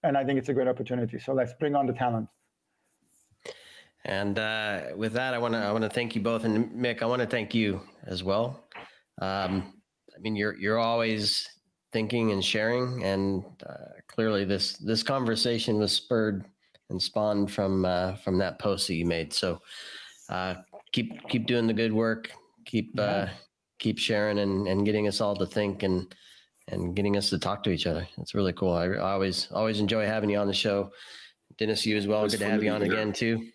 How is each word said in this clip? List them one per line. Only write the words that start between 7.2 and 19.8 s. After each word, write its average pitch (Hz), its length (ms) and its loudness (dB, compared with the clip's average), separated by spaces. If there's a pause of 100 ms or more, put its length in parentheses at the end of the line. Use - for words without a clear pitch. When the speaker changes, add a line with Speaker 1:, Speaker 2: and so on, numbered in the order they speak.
Speaker 2:
thank 113 280 -2
you 107 280 2 (220)
as 92 200 -6
well. 113 400 0 (580)
Um, 95 520 -2 (420)
I - 40 -20
mean, 107 140 -4
you're, 104 240 0
you're 107 200 0
always 113 680 0 (440)
thinking 113 400 2
and 95 120 0
sharing, 120 600 0
and, 98 400 2 (200)
uh, - 280 -16 (160)
clearly 107 360 2
this, 95 340 0
this 110 260 0
conversation 117 760 2
was 104 140 2
spurred 107 540 0 (440)
and 92 100 -4
spawned 104 500 0
from, 95 360 2
uh, 90 300 2
from 95 220 0
that 90 200 0
post 98 300 0
that 92 60 -2
you 82 120 0
made. 82 260 0
So, 87 300 -2 (680)